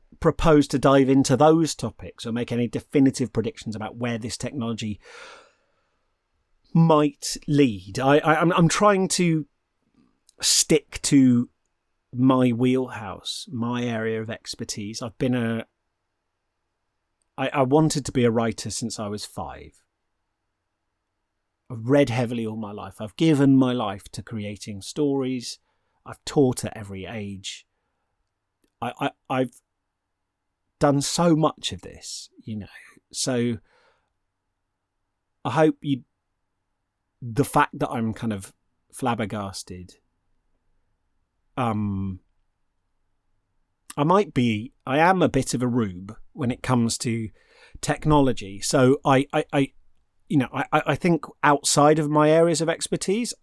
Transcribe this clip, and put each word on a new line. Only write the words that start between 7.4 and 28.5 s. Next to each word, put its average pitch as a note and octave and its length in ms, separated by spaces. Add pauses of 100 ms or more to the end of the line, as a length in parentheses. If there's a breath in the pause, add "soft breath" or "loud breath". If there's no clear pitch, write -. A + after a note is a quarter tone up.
lead. A2 520
I, C3+ 200
I, D#3 220
I'm, E3+ 120
I'm E3+ 140
trying G3 420
to D#3+ 380 (920)
stick - 600
to B2+ 460 (640)
my B2+ 380
wheelhouse, A#2+ 1000
my A#2+ 320
area A2+ 380
of A2 80
expertise. - 720
I've A#2 160
been B2+ 180
a, A2+ 300 (1700)
I, C3 120
I C#3+ 120
wanted C#3+ 440
to - 60
be B2 140
a A#2 60
writer A2+ 380
since A2+ 300
I G#2+ 80
was G#2 180
five. - 580 (1900)
I've A2+ 160
read C#3+ 220
heavily A#2 360
all A2 120
my G#2 140
life. G2 280
I've G#2+ 160
given C#3 400
my B2+ 180
life G#2 380
to G#2+ 120
creating G#2 580
stories. C3 800 (460)
I've - 200
taught B2+ 400
at - 100
every G2 300
age. G2+ 600 (1120)